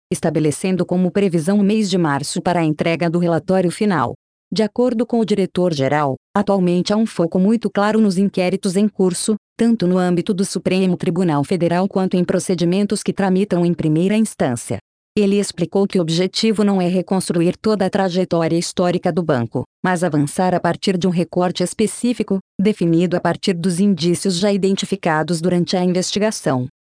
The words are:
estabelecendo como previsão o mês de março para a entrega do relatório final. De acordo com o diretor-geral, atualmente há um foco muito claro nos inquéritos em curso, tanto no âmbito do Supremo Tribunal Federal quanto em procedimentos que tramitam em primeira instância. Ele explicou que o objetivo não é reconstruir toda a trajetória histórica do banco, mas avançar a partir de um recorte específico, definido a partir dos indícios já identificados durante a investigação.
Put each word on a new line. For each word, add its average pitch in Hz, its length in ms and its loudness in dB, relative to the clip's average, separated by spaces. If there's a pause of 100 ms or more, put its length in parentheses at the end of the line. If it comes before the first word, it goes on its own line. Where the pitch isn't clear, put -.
(120)
estabelecendo 165 760 0
como 180 240 0
previsão 190 480 0
o 208 60 4
mês 208 260 2
de 190 80 0
março 147 420 0
para 175 200 0
a 165 40 2
entrega 165 460 0
do 170 80 0
relatório 175 520 2
final. 165 420 0 (400)
De 185 100 -2
acordo 240 420 0
com 233 140 -2
o 226 60 2
diretor-geral, 151 880 0 (180)
atualmente 190 600 0
há 208 40 2
um 220 100 0
foco 180 340 -2
muito 214 280 2
claro 214 320 0
nos 196 160 2
inquéritos 185 600 0
em 208 100 4
curso, 190 480 0 (220)
tanto 233 320 2
no 185 100 2
âmbito 180 340 0
do 190 120 0
Supremo 185 520 0
Tribunal 170 460 0
Federal 175 460 0
quanto 190 280 0
em 180 60 2
procedimentos 180 800 0
que 180 100 -4
tramitam 185 540 0
em 175 80 2
primeira 165 420 0
instância. 135 640 -2 (380)
Ele 202 200 2
explicou 196 500 0
que 196 120 0
o 180 40 2
objetivo 185 640 0
não 196 180 2
é 175 60 0
reconstruir 175 680 0
toda 202 300 0
a 185 40 0
trajetória 170 680 0
histórica 175 540 -2
do 180 100 0
banco, 127 400 -2 (200)
mas 180 200 0
avançar 175 520 0
a 170 60 2
partir 175 380 -2
de 170 80 0
um 185 40 4
recorte 180 520 -2
específico, 208 760 -2 (220)
definido 175 560 2
a 175 40 0
partir 180 340 -2
dos 170 240 -2
indícios 175 580 0
já 202 160 0
identificados 180 880 -2
durante 175 360 0
a 180 80 0
investigação. 180 800 -2 (180)